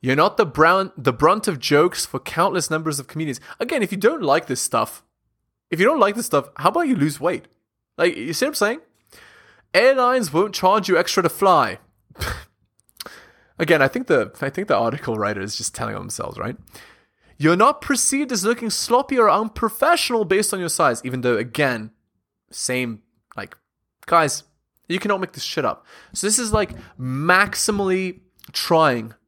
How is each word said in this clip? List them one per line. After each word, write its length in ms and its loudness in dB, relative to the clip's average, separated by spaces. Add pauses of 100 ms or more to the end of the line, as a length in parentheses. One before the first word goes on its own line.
You're 120 0
not 180 2
the 100 4
brown, 520 2
the 160 0
brunt 340 2
of 120 -4
jokes 460 2
for 140 -8
countless 500 -2
numbers 300 -4
of 80 -14
comedians." 320 -6 (180)
Again, 240 -2
if 80 -2
you 80 -6
don't 240 0
like 260 0
this 120 -4
stuff, 420 -4 (720)
if 80 -4
you 60 6
don't 140 2
like 160 2
this 100 -6
stuff, 320 0
how 120 2
about 200 0
you 80 2
lose 240 -2
weight? 260 -2 (500)
Like, 200 2
you 160 -8
see 120 0
what 40 0
I'm 60 -10
saying? 260 0 (920)
"Airlines 600 4
won't 200 2
charge 360 2
you 80 4
extra 260 0
to 60 2
fly." 500 2 (360)
<laughs> 120 -8 (1300)
Again, 220 4
I 60 4
think 200 -4
the, 240 2 (100)
I 80 -4
think 180 -8
the 80 2
article 400 -2
writer 240 -2
is 160 -8
just 180 -8
telling 220 -8
on 60 -10
themselves, 360 -10
right? 200 -8 (800)
"You're 180 4
not 240 4
perceived 540 -2
as 100 -4
looking 260 -2
sloppy 480 0
or 120 6
unprofessional 960 0
based 280 0
on 60 -4
your 80 -4
size," 380 0
even 160 -6
though, 160 2
again, 540 -2 (600)
same, 520 -6 (340)
like, 180 -14 (500)
guys, 380 2 (460)
you 100 -2
cannot 220 -2
make 100 -8
this 120 -14
shit 200 -6
up. 220 -4 (280)
So 140 -4
this 120 0
is, 120 -6
like, 200 -2 (280)
maximally 1200 -2 (320)
trying 640 2 (140)